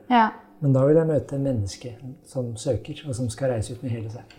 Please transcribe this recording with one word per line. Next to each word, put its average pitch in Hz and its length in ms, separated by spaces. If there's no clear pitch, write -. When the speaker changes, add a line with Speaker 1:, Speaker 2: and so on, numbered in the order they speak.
Speaker 1:
Ja. 226 220
Speaker 2:
Men 139 140
da 131 140
vil 151 100
jeg 160 100
møte 139 280
en 139 80
menneske 120 480
som 120 300
søker, 131 520
og 135 60
som 123 160
skal 135 220
reise 113 220
ut 117 100
med 123 80
hele 110 180
seg. 117 140